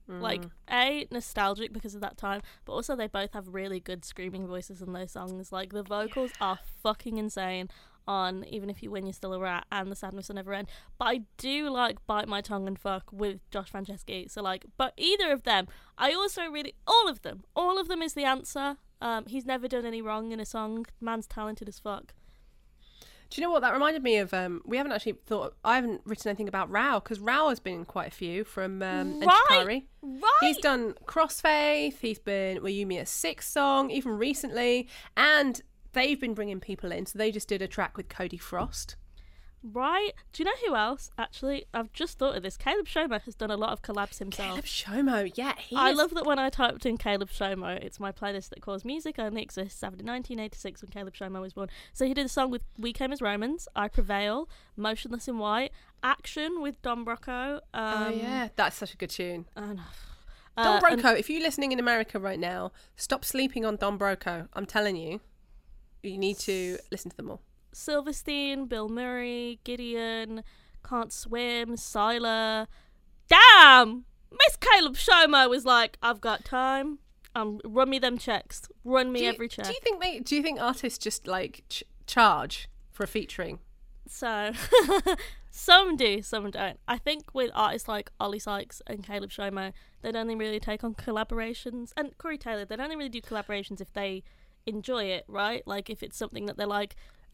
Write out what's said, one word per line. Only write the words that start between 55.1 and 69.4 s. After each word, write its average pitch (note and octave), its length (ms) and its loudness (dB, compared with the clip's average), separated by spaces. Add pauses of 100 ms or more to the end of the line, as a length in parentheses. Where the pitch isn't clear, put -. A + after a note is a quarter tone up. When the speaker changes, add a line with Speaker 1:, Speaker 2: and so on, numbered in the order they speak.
Speaker 1:
in A#3+ 120 -4
White, G#3+ 340 -2 (320)
Action D#4 580 -2
with C#4+ 200 -6
Don A#3+ 220 -4
Broco. B3 560 -6 (140)
Speaker 2:
Oh, G#3+ 320 -2
Speaker 1:
Um, A3+ 100 -2
Speaker 2:
yeah. A#3+ 380 -4
That's - 220 0
such - 180 -10
a - 20 -20
good F3+ 140 -8
tune. F3 360 -6 (100)
Speaker 1:
I G#3 160 -10
know. F#3 100 -10 (720)
Speaker 2:
Don A3 280 4
Speaker 1:
Uh, - 40 8
and A#3+ 140 2
Speaker 2:
Broco, A#3 160 6
if - 100 -4
you're D#4+ 140 -2
listening C#4 300 0
in B3 80 0
America A3+ 400 0
right F#3+ 180 -4
now, F3+ 320 -4 (240)
stop - 300 -4
sleeping C4 400 -2
on G#3+ 100 0
Don G3+ 240 -2
Broco. F3+ 540 -4
I'm G3 140 -8
telling G#3 280 0
you, E3 260 -8 (840)
you G3 120 -8
need G3 220 0
to F#3 400 -4 (140)
listen F#3 180 -8
to - 60 -16
them - 120 -10
all. - 140 -12 (280)
Speaker 1:
Silverstein, C#4+ 960 -4
Bill A3 220 -4
Murray, A#3+ 720 -6